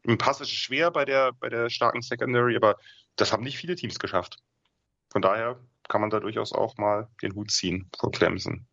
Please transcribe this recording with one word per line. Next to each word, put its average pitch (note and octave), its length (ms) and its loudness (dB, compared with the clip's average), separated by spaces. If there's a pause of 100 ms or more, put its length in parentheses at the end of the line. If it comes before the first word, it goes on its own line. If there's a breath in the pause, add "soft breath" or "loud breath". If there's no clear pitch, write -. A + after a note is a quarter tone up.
Im A#2 160 4
Pass C#3 240 2
ist C3+ 60 -10
es - 60 -8
schwer D3+ 360 0
bei D3 160 0
der, C3+ 280 2
bei B2 160 -8
der A#2 200 0
starken A#2+ 320 0
Secondary, A#2+ 540 0
aber G2+ 220 4 (380 loud breath)
das - 160 4
haben A2 120 0
nicht C3+ 140 -8
viele E3+ 180 -4
Teams G#2+ 240 -8
geschafft. F2+ 380 -4 (720)
Von G2+ 100 0
daher A2+ 380 2 (280)
kann G#2+ 140 0
man G#2+ 80 0
da G#2+ 100 0
durchaus G#2+ 340 -6
auch A2+ 240 -2
mal G#2 320 0 (120)
den F#2+ 140 -4
Hut G#2 160 -6
ziehen F2+ 480 -2
vor - 120 0
Clemson. F2 600 0